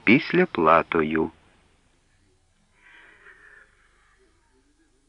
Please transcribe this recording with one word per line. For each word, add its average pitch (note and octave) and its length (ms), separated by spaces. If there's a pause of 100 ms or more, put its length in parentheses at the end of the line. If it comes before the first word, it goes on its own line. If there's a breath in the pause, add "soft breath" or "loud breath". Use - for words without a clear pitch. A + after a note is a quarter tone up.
післяплатою». E2 1300 (3750 soft breath)